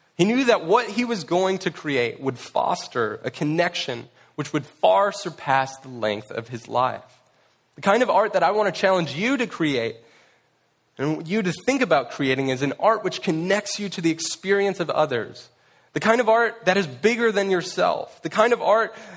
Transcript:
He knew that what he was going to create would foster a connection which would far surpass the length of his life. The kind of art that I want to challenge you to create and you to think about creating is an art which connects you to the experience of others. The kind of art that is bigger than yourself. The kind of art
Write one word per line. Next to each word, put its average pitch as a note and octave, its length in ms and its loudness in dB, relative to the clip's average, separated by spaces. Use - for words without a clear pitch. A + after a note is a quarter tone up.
He E3+ 80 4
knew B3 200 2
that G3 200 4
what G#3+ 240 4
he G#3+ 160 -2
was A3+ 180 -4
going F#3 360 2
to F3+ 100 -2
create C3 500 -2
would C3 200 -4
foster - 840 -2
a A#2+ 60 -4
connection D3+ 800 -4
which - 180 -8
would D3 140 -4
far G3 460 2
surpass C3+ 680 -4
the - 120 -20
length G#2+ 420 -4
of A#2 160 -8
his A#2+ 200 -12
life. A#2+ 360 -2
The D#3 60 -20
kind G3+ 200 4
of A#3+ 80 0
art G3+ 240 2
that F#3+ 80 4
I E3+ 80 4
want G#3 240 2
to - 80 -10
challenge F3+ 320 2
you A3+ 240 0
to A#3+ 80 0
create C3 520 -2
and D3+ 300 -4
you G#3 160 -2
to F3+ 100 -2
think B3+ 180 2
about D3+ 260 2
creating C3+ 400 0
is C3 140 -2
an C#3 160 0
art G#3+ 240 2
which F3 180 -4
connects F#3 560 -2
you G#3 120 -6
to F3 120 -8
the E3 80 2
experience G3 680 -2
of E3 100 -4
others. C3 600 -2
The D#3 60 -2
kind A3+ 200 4
of A#3 80 0
art A3 380 2
that F#3 120 4
is G3 100 0
bigger A3 440 0
than G3 180 0
yourself. F3 720 -2
The D#3+ 80 -8
kind A3 240 4
of G3 80 -2
art G3 340 2